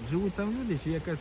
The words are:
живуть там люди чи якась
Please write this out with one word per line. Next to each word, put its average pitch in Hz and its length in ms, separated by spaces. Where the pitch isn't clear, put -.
живуть 185 220
там 202 160
люди 226 340
чи 156 60
якась 160 320